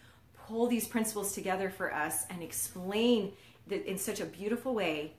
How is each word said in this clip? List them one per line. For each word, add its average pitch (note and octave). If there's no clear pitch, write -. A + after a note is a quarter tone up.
pull A3+
these A#3
principles G#3+
together F#3+
for -
us D#3
and F3
explain G3
that -
in F#3+
such G#3
a E3+
beautiful G#3
way. D#3+